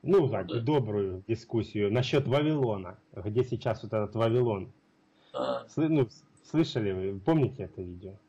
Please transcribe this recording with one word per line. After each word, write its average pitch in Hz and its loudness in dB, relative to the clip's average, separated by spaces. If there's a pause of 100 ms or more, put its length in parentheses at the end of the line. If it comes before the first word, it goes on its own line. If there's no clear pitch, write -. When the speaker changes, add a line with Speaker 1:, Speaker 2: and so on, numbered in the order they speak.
Speaker 1:
ну, 170 6
так, 95 -2
Speaker 2:
Да. 120 -2
Speaker 1:
добрую 104 0
дискуссию 107 -2
насчёт 131 0
Вавилона, 123 0 (140)
где 107 -2
сейчас 117 -4
вот 110 -8
этот 104 -2
Вавилон. 113 2 (600)
Speaker 2:
А. 127 -4
Speaker 1:
Сли-, 156 0
ну, 147 4
с-, - -20 (200)
слышали 117 0
вы, 95 -4
помните 139 2
это 92 -12
видео? 92 -12